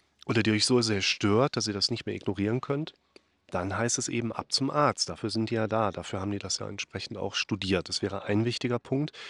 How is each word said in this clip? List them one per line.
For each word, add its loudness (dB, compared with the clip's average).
oder 2
die 4
euch 4
so 6
sehr 2
stört, 4
dass -2
ihr -2
das 0
nicht -6
mehr -2
ignorieren 0
könnt, -4
dann -2
heißt 0
es -4
eben -2
ab -8
zum 0
Arzt. 2
Dafür -4
sind 0
die 0
ja 0
da, 2
dafür -6
haben -4
die -4
das -6
ja -8
entsprechend -8
auch -6
studiert. 0
Das -6
wäre -4
ein 2
wichtiger 0
Punkt, -2